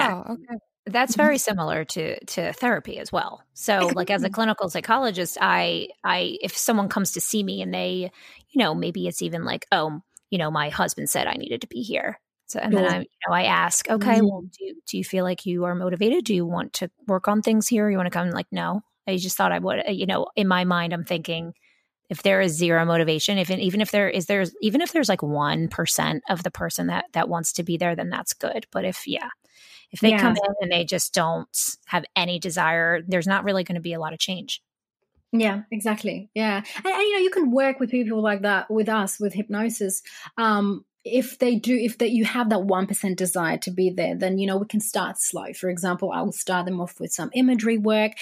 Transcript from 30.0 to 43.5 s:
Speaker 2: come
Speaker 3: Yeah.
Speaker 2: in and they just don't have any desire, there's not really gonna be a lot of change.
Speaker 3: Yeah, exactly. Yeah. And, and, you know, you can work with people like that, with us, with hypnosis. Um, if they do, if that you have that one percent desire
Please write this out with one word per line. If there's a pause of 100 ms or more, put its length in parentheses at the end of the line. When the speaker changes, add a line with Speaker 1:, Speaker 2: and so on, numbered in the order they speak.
Speaker 2:
come
Speaker 3:
Yeah.
Speaker 2:
in
and
they
just
don't (300)
have (100)
any
desire,
there's
not
really
gonna
be
a
lot
of
change. (680)
Speaker 3:
Yeah, (100)
exactly.
Yeah. (140)
And,
and,
you
know,
you
can
work
with
people
like
that,
with
us,
with
hypnosis. (340)
Um, (200)
if
they
do,
if
that
you
have
that
one
percent
desire